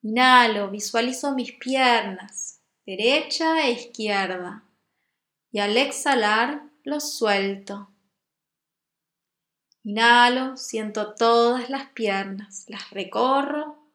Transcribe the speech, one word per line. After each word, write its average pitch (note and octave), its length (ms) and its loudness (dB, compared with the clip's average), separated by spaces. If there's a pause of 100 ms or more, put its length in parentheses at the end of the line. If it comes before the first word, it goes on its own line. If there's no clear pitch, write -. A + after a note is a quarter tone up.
Inhalo, A3+ 640 4
visualizo A#3+ 640 -4
mis B3+ 200 -4
piernas, A#3 1080 0 (240)
derecha D4+ 800 0
e A#3+ 60 0
izquierda. G3 920 -6 (880)
Y G#3+ 60 -6
al G3+ 180 0
exhalar, B3+ 960 0 (140)
los D4 340 -6
suelto. G3 720 -2 (1900)
Inhalo, A#3+ 720 4
siento G#3+ 600 -8
todas A#3 560 2
las C#4 180 -8
piernas, G3 800 -6
las - 240 -16
recorro. C#4 880 -4 (160)